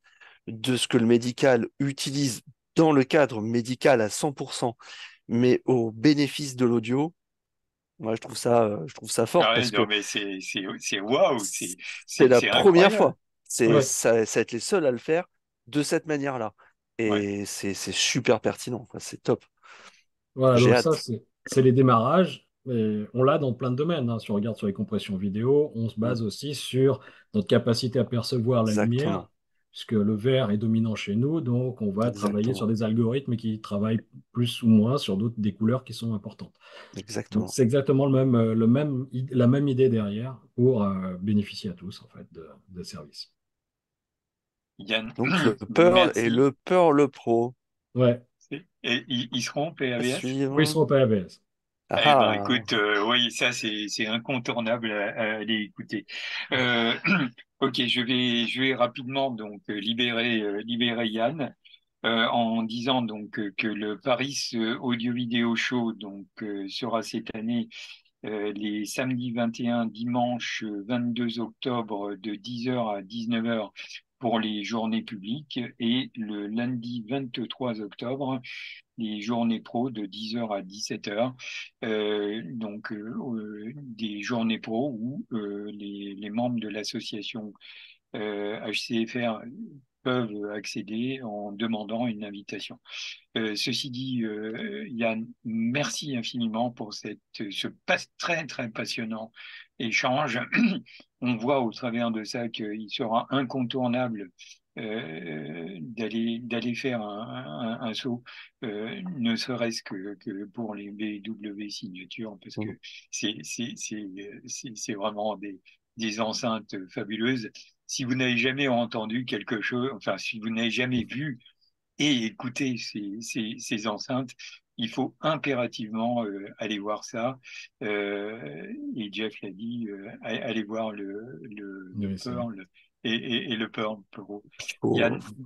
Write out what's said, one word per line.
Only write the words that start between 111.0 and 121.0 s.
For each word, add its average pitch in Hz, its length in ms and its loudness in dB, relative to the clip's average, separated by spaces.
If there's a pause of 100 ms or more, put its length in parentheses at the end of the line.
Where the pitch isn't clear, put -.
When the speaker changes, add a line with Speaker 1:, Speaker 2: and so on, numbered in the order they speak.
Speaker 2:
W 104 460 -10
signatures, 101 720 -12
parce 110 140 -18
Speaker 1:
Mm. 107 80 -4
Speaker 2:
que 101 120 -8 (320)
c'est, - 340 -4
c'est, 117 340 -8
c'est, 107 280 -8 (420)
c'est, 120 280 -12
c'est - 200 -8
vraiment 107 420 -4
des, 95 240 -12 (340)
des 110 240 -4
enceintes 110 560 -4 (140)
fabuleuses. 110 600 -2 (360)
Si - 180 -6
vous 127 120 -2
n'avez 127 220 2
jamais 131 300 2
entendu 117 580 0
quelque 113 360 -4
chose, 123 320 -2
enfin, 98 240 -4
si - 220 -8
vous 110 100 -6
n'avez 113 220 0
jamais 123 320 0